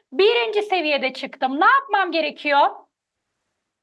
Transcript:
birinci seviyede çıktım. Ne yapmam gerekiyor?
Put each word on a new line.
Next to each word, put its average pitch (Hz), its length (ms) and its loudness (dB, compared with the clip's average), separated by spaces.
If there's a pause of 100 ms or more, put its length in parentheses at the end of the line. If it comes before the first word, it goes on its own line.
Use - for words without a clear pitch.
(120)
birinci 427 500 2
seviyede 302 520 -2
çıktım. 262 460 -6
Ne 359 60 4
yapmam 415 460 2
gerekiyor? 302 580 0 (1120)